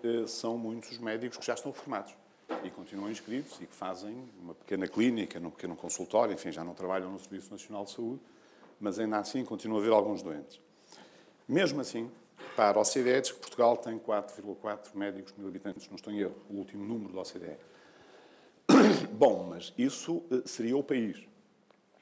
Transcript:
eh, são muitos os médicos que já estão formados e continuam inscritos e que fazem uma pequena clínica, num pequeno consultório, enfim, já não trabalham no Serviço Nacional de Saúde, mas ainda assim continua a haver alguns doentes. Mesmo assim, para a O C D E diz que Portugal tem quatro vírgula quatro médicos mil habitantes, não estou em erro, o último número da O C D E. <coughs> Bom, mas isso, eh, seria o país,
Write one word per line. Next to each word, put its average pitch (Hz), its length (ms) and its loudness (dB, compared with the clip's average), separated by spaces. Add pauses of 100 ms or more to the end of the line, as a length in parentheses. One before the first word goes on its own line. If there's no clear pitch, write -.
eh, 117 220 0
são 117 320 -4
muitos 113 320 -8
os 117 80 -14
médicos 117 400 -6
que - 80 -8
já 120 80 0
estão 135 180 -6
formados 107 420 -8 (500)
e 92 60 -8
continuam 101 400 -8
inscritos 113 500 -8
e 87 60 -12
que - 80 -20
fazem 104 540 -10 (120)
uma 85 140 -14
pequena 95 320 -4
clínica, 110 540 0
num 82 100 -8
pequeno 87 240 -10
consultório, 98 600 0
enfim, - 180 -8
já 82 100 -8
não 85 120 -10
trabalham 92 360 -4
no 98 80 -12
Serviço 95 320 -14
Nacional 101 340 -10
de - 80 -14
Saúde, 120 280 -6 (580)
mas 101 200 -4
ainda 107 200 0
assim 123 260 -4
continua 110 340 -4
a - 20 2
haver 110 120 6
alguns 104 300 4
doentes. 78 380 -10 (880)
Mesmo 147 320 2
assim, 117 300 -6 (460)
para 104 220 6
a 107 40 6
O - 20 4
C 131 180 4
D 127 140 6
E 135 40 6
diz - 120 -2
que - 60 -14
Portugal 117 380 4
tem 113 220 -6
quatro 104 360 -2
vírgula 101 220 -10
quatro - 420 -8
médicos 98 380 -6
mil 98 120 -10
habitantes, 92 400 -10
não 98 80 -14
estou 104 160 -10
em 104 80 -2
erro, 92 160 -2 (140)
o 101 40 -8
último 101 300 -8
número 104 300 -6
da 95 60 -6
O 87 40 -8
C - 140 -12
D 87 80 -12
E. 78 120 -12 (1120)
<coughs> 214 440 10
Bom, 107 380 6
mas 85 280 -10
isso, 151 520 -2
eh, 127 140 2
seria 117 320 -2
o 143 60 2
país, 117 340 0 (840)